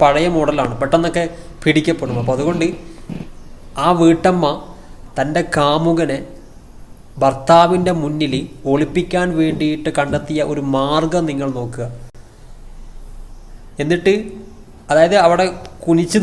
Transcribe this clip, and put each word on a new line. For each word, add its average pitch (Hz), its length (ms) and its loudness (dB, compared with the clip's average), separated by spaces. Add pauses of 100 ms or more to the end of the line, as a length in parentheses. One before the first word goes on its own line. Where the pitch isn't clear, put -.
പഴയ 151 340 4
മോഡലാണ്, 147 460 0
പെട്ടെന്നൊക്കെ 170 420 0 (400)
പിടിക്കപ്പെടും. 156 600 0
അപ്പോൾ 127 140 0
അതുകൊണ്ട് 160 300 0 (1160)
ആ - 20 4 (140)
വീട്ടമ്മ 165 440 4 (720)
തൻ്റെ 147 240 0 (140)
കാമുകനെ 151 640 2 (1040)
ഭർത്താവിൻ്റെ 175 720 4 (100)
മുന്നിൽ 151 300 -2 (400)
ഒളിപ്പിക്കാൻ 175 540 0 (120)
വേണ്ടിയിട്ട് 156 500 0 (120)
കണ്ടെത്തിയ 147 500 -2
ഒരു 147 100 -4 (140)
മാർഗം 156 560 0
നിങ്ങൾ 139 180 -4 (120)
നോക്കുക. 120 260 -8 (2000)
എന്നിട്ട് 175 300 2 (800)
അതായത് 170 340 6
അവിടെ 175 200 4 (380)
കുനിച്ച് 170 400 2